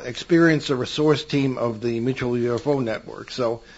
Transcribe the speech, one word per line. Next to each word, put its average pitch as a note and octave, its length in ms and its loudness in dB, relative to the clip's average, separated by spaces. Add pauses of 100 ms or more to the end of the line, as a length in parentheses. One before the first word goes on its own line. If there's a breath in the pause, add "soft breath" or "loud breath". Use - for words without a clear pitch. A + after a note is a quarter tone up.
Experience D#3+ 640 2
a C#3 60 0
Resource D3+ 480 0
team C3+ 340 0
of A#2 240 -2
the A#2 180 -2
Mutual B2 380 -2
U A#2+ 160 0
F A#2 140 -4
O C#3+ 140 2
Network. A2 500 -8
So A#2 320 -4 (140 loud breath)